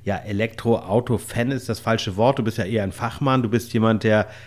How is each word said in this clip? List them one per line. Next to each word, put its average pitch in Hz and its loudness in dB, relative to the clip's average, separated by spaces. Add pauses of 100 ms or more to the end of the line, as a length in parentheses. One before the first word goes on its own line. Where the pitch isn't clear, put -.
ja, 98 -2
Elektroauto-Fan 113 0
ist 135 -6
das 113 -4
falsche 110 -2
Wort. 123 4
Du 120 0
bist 110 -2
ja 110 0
eher 104 -2
ein 95 -4
Fachmann. 131 0
Du 110 0
bist 113 -2
jemand, 110 4
der 107 4 (200)